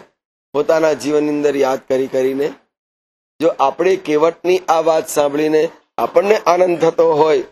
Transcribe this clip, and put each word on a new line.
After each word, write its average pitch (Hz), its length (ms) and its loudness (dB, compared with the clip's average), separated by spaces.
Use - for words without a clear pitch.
પોતાના 156 400 0
જીવનની 147 360 -2
અંદર 147 280 -2
યાદ 135 320 -2
કરી 131 180 -2
કરીને, 135 480 -2
જો 156 80 2
આપણે 170 480 0
કેવટની 165 640 0
આ 165 220 -2
વાત 160 280 0
સાંભળીને 151 600 0
આપણને 180 380 0
આનંદ 175 440 0
થતો 165 340 2
હોય 147 380 2